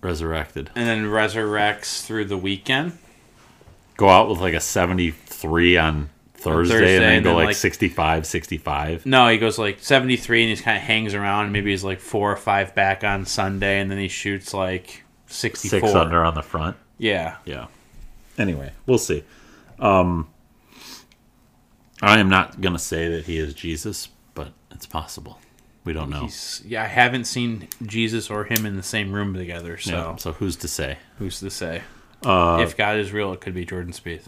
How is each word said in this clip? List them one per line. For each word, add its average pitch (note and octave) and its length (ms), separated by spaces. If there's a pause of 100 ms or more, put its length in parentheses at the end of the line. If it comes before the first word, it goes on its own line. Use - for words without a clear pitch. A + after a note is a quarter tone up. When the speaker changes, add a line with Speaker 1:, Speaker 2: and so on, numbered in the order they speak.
Speaker 1:
resurrected. D#2+ 720
Speaker 2:
And A#2+ 120
then A2 180
resurrects G#2+ 1000
through A2 200
the G2 120
weekend. C3 600 (1000)
Speaker 1:
Go G2 120
out F#2 200
with, F#2 100
like, F2+ 160
a D#2+ 40
seventy-three F2 1160
on D#2 320 (240)
Thursday E2+ 400
Speaker 2:
Thursday, F#2 220
Speaker 1:
and F#2 80
then A2 140
Speaker 2:
and G#2+ 60
Speaker 1:
go, F#2 80
Speaker 2:
then, E2+ 60
Speaker 1:
like, E2 100
Speaker 2:
like, G#2 80
Speaker 1:
sixty-five, D#2+ 680
sixty-five. D#2 800
Speaker 2:
No, C3 220
he A2+ 100
goes, A2 220
like, G2+ 200
seventy-three B2+ 600
and A2+ 80
he G#2+ 60
just - 80
kinda G#2+ 160
hangs A2 340
around. G2+ 380
Maybe G2+ 180
he's, F#2+ 140
like, F#2+ 160
four G2+ 320
or G2 40
five G2 380
back G2 300
on G2 240
Sunday, G2 520
and G2 120
then G2 80
he G2 80
shoots, G2 480
like, F#2 480 (240)
sixty-four. - 540
Speaker 1:
Six G#2 120
under E2+ 320
on E2 80
the D#2 80
front. D#2+ 360 (200)
Speaker 2:
Yeah. F#2 380 (100)
Speaker 1:
Yeah. C2 220 (720)
Anyway, D2+ 320 (160)
we'll B2+ 100
see. D2 260 (560)
Um, F2+ 480 (1700)
I G#2 180
am G2 100
not F#2+ 320
gonna F2+ 180
say E2 300
that D#2+ 160
he E2 120
is D2+ 160
Jesus, E2 560 (240)
but C#2 200 (180)
it's - 140
possible. - 540 (440)
We E2 100
don't D2 160
know. D2 120
Speaker 2:
He's, - 440
yeah, A2 180
I A2 40
haven't B2 380
seen A#2 420 (160)
Jesus A2 460
or G#2 160
him A2 200
in G2+ 100
the F#2+ 80
same G2+ 280
room G2+ 220
together, E2+ 440
so - 140
Speaker 1:
Yeah, D#2+ 240
so - 180
who's F#2 240
to - 100
say? C#2 300 (200)
Speaker 2:
Who's F#2+ 220
to G2 100
say? E2+ 320 (420)
Speaker 1:
Uh, F2 380
Speaker 2:
If E2 160
God G#2+ 200
is G2 140
real, G2+ 220
it F2+ 80
could F#2+ 140
be F2+ 100
Jordan F2 280
Spieth. E2 340